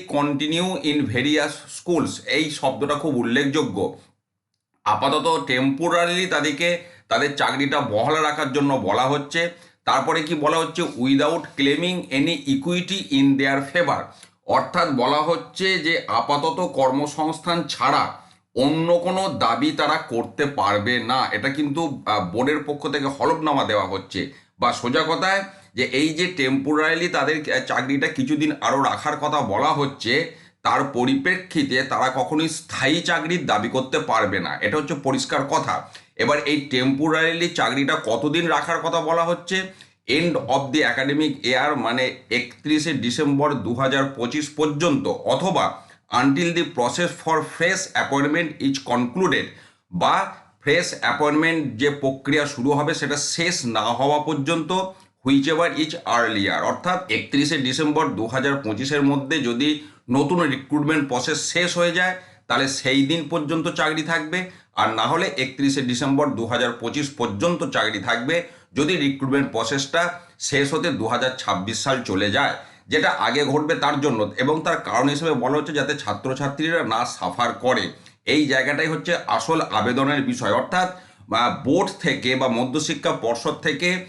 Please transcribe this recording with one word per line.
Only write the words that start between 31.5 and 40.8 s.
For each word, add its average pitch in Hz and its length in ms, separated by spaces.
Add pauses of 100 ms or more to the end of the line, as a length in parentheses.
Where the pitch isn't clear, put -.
তারা 123 320
কখনোই 156 340
স্থায়ী 156 520
চাকরির 165 440
দাবি 113 240
করতে 131 300
পারবে 107 400
না, 76 220
এটা 127 160
হচ্ছে 151 260
পরিষ্কার 135 460
কথা। 135 420 (240)
এবার 147 300
এই 147 280
temporarily 156 840
চাকরিটা 139 500
কতদিন 147 420
রাখার 156 320
কথা 165 220
বলা 165 240
হচ্ছে, 185 640 (160)
end 156 280
of 131 260 (120)
the 156 80 (100)